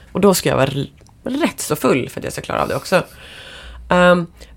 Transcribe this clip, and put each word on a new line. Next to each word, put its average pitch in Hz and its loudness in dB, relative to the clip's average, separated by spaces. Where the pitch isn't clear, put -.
Och 196 -2
då 190 6
ska - 0
jag 131 2
vara 131 4
r-, 139 -4
rätt 262 -2
så - -2
full 170 0
för - -12
att - -12
jag - -6
ska - -10
klara - -2
av - -2
det - -2
också. 165 0
Ehm, 180 6